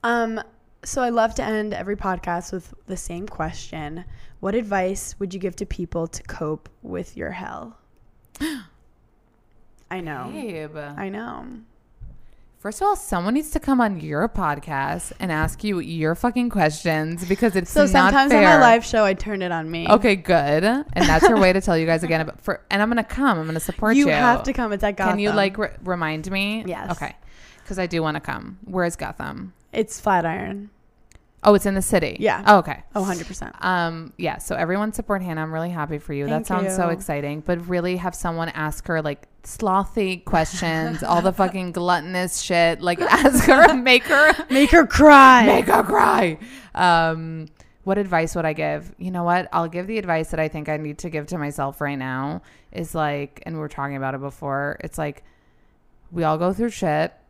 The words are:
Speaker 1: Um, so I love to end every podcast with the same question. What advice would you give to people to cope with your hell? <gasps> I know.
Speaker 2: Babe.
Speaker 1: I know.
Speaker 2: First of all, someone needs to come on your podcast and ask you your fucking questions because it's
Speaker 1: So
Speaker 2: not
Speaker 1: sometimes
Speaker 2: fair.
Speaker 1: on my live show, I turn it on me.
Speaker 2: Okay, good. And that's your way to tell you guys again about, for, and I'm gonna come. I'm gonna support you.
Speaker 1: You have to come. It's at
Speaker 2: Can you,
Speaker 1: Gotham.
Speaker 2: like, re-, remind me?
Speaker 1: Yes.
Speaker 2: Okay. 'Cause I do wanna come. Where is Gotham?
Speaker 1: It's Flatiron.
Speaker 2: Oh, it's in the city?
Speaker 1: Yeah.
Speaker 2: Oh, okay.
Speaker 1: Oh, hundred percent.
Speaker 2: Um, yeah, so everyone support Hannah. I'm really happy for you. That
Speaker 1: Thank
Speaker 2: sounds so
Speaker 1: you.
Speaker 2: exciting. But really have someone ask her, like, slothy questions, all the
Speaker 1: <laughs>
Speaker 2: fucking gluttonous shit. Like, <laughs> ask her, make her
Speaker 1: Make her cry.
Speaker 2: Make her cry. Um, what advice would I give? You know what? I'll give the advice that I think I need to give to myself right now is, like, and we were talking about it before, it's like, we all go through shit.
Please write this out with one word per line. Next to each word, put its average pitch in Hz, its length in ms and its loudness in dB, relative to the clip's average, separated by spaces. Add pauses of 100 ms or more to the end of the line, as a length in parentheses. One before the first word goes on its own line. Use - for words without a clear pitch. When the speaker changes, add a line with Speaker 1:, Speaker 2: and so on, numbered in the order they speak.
Speaker 1:
Um, 233 380 -2 (420)
so - 200 -6
I 240 60 0
love 226 260 0
to 254 80 -4
end 214 300 -4
every 196 240 -6
podcast 180 540 -6
with 185 220 -12 (140)
the 185 100 -10
same 175 300 -10
question. 160 760 -10 (340)
What 196 160 -4
advice 196 640 -4
would 190 140 -8
you 190 60 -12
give 180 180 -6
to 202 80 -8
people 170 420 -8
to - 160 -14
cope - 460 -10 (140)
with 180 340 -12
your - 140 -8
hell? - 460 -14 (640)
<gasps> - 40 -6 (1500)
I 185 120 -10
know. 147 300 -10
Speaker 2:
Babe. 165 460 -12
Speaker 1:
I 147 320 -12
know. 220 380 -12 (1120)
Speaker 2:
First - 220 -10
of 381 60 0
all, 415 80 2
someone 190 400 -4
needs 302 160 -4
to 311 80 -4
come 269 200 0
on 202 220 0
your 156 260 -2
podcast 151 920 -4
and 185 120 -4
ask 156 320 -2
you 202 160 -2
your 160 360 -2
fucking 240 340 -2
questions 160 800 -2
because 196 280 2
it's 185 160 -2
Speaker 1:
So 302 100 4
Speaker 2:
not 294 80 6
Speaker 1:
sometimes 269 420 6
Speaker 2:
fair. - 160 8
Speaker 1:
on 320 120 8
my - 20 8
live 233 220 8
show, 220 220 2
I 196 80 2
turn 196 280 -6
it 180 100 -4
on 165 200 -4
me. 165 180 -6
Speaker 2:
Okay, 208 260 6
good. 160 500 0
And 254 280 0
that's 160 340 4
your 269 120 6
way 185 140 6
to 190 80 2
tell 175 160 0
you 160 80 0
guys 165 180 0
again 160 180 0
about, 156 200 -10
for, - 280 -6
and 196 120 0
I'm 214 80 0
gonna 240 140 0
come. 247 360 0
I'm 156 60 -6
gonna 160 140 -6
support 220 360 0
you. 285 120 4
Speaker 1:
You - 40 2
have 247 320 2
to 269 100 -4
come. 226 200 -4
It's 196 100 -4
at 208 140 -2
Speaker 2:
Can 208 220 0
you, 208 100 0
Speaker 1:
Gotham. - 80 0
Speaker 2:
like, 196 200 0
re-, 214 120 -4 (140)
remind 165 460 -6
me? 202 380 -6
Speaker 1:
Yes. 185 240 -8
Speaker 2:
Okay. - 240 -8 (500)
'Cause 190 140 -8
I 185 60 -2
do 170 160 -2
wanna 160 200 -4
come. 147 440 -10
Where 185 200 -2
is 170 100 -4
Gotham? - 580 -12 (180)
Speaker 1:
It's - 280 -4
Flatiron. 190 720 -2 (720)
Speaker 2:
Oh, 208 100 8
it's 202 140 2
in 196 80 -2
the 190 80 -2
city? 165 360 -2
Speaker 1:
Yeah. - 280 -2
Speaker 2:
Oh, 208 100 10
okay. - 260 -2 (120)
Speaker 1:
Oh, 202 80 -2
hundred 175 240 -6
percent. - 360 -14
Speaker 2:
Um, 170 540 -4
yeah, 165 220 -6
so - 160 -8
everyone 190 360 -2
support 202 300 -4
Hannah. 165 200 -6
I'm 160 120 -6
really 160 160 -6
happy 156 300 -6
for 147 120 -14
you. 143 140 -6
That 151 200 -2
Speaker 1:
Thank - 20 -12
Speaker 2:
sounds 190 280 -2
so 185 120 0
Speaker 1:
you. 170 60 -2
Speaker 2:
exciting. 147 480 -6
But 170 280 -4
really 180 280 -2
have 175 180 -6
someone 165 340 -6
ask 151 380 -8
her, 160 160 -2
like, 147 240 -8 (160)
slothy 190 840 -2
questions, 160 800 -2
all 175 180 0
the 190 120 2
Speaker 1:
<laughs> - 0 -
Speaker 2:
fucking 185 400 -2
gluttonous 180 680 -2
shit. 170 400 2
Like, 175 200 0
<laughs> - 0 -
ask 277 440 4
her, 311 300 8
make 254 300 4
her 302 280 6 (160)
Speaker 1:
Make 269 220 4
her 320 160 8
cry. 269 580 10
Speaker 2:
Make - 220 4
her - 160 4
cry. 190 560 2 (340)
Um, 160 720 0 (380)
what 196 160 0
advice 175 360 0
would 170 100 -2
I 156 80 0
give? 151 440 -6
You 180 140 -10
know 180 120 -4
what? 175 300 0
I'll 170 160 -2
give 175 160 -8
the 220 140 -6
advice 165 320 -4
that 160 80 -4
I 156 80 -2
think 151 200 -10
I 156 100 -4
need 151 220 -10
to 175 100 -10
give 151 180 -8
to 180 100 -8
myself 143 440 -6
right 143 180 -6
now 131 420 -8 (300)
is, - 240 -10
like, 143 500 -4
and 165 100 -10
we 156 60 -8
were 151 80 -8
talking 139 260 -8
about 135 200 -6
it 131 60 -10
before, 139 600 -6
it's - 140 -12
like, 151 260 -8 (880)
we 170 120 -4
all 156 160 0
go 180 120 2
through 220 200 -2
shit. 160 420 -2 (160)